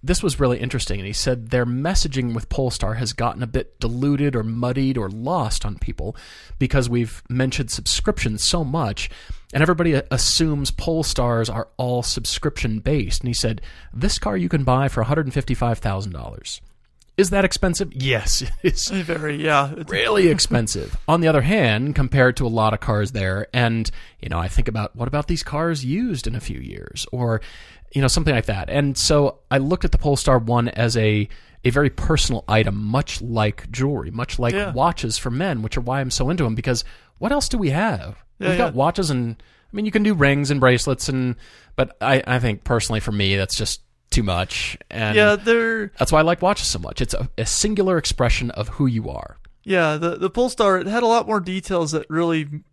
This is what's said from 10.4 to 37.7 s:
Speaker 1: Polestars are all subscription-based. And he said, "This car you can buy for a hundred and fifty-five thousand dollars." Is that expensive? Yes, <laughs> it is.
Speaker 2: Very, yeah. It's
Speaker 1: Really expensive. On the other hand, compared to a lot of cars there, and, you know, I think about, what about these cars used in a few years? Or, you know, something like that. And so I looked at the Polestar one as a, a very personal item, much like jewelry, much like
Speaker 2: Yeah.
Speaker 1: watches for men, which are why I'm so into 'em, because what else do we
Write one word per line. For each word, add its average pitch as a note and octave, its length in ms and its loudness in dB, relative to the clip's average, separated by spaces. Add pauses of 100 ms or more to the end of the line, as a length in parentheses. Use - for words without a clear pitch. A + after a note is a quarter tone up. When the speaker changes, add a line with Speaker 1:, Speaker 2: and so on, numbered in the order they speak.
Speaker 1:
Polestars A#2+ 840 0
are A2+ 160 -6 (100)
all B2 260 -2
subscription-based. A#2 1160 -2
And B2+ 60 -2
he A#2 60 -2
said, A2+ 260 -2 (320)
"This C3+ 280 0
car G#3 160 -2
you F3 120 0
can D3 160 2
buy C3 240 4
for B2+ 120 -2
a A2 40 2
hundred D3 220 0
and B2+ 80 -6
fifty-five A#2+ 440 0
thousand G2 340 -4
dollars." - 480 -12 (560)
Is F#3 140 4
that G3 140 2
expensive? F#3 480 0
Yes, C3 500 0
<laughs> - 200 -4
it E3+ 120 2
is. - 160 -2
Speaker 2:
Very, D3+ 540 -4
yeah. C#3+ 320 2
It's D#3 140 -10
Speaker 1:
Really G#3 380 4
expensive. - 680 0 (120)
On E3 120 4
the E3 60 4
other D3+ 160 6
hand, C#3 540 2
compared B2+ 400 4
to C3 100 0
a - 20 0
lot A2 240 2
of G#2+ 60 -2
cars G#2 320 0
there, F#2+ 420 -2
and, A2+ 380 0 (300)
you - 80 -10
know, E2+ 100 -2
I E2+ 80 -2
think - 220 2
about, G#2+ 260 -4
what A#2+ 140 -6
about D3 180 -2
these E3+ 160 -2
cars D3+ 420 -2
used D#3+ 440 -2
in A#2 80 -4
a G#2 40 -6
few C2+ 200 -8
years? G1+ 500 -10
Or, A#2 300 0 (520)
you C#3 100 0
know, C#3 40 4
something D3+ 260 2
like A#2 140 2
that. G2 240 -4
And C#3 260 0
so C#3+ 440 2 (100)
I C#3 80 4
looked D3+ 260 0
at - 60 2
the - 80 4
Polestar C#3 400 4
one A#2 300 2
as A#2 280 0
a, G#2+ 320 2 (360)
a B2+ 60 4
very C#3 200 4
personal - 560 0
item, G#2+ 380 2
much B2+ 360 -2
like A2 520 -2
jewelry, B2 400 -2
much A#2+ 260 -6
like B2 160 0
Speaker 2:
Yeah. G3+ 180 -2
Speaker 1:
watches B2+ 460 0
for B2 140 -4
men, C#3+ 300 -2
which A2 140 -4
are C3 40 0
why B2 200 -2
I'm C3 120 -4
so C3 180 0
into E3+ 160 0
'em, A2+ 80 0
because B2 300 -2 (340)
what A3 140 -2
else C#4+ 160 0
do B3 100 -2
we F3+ 120 2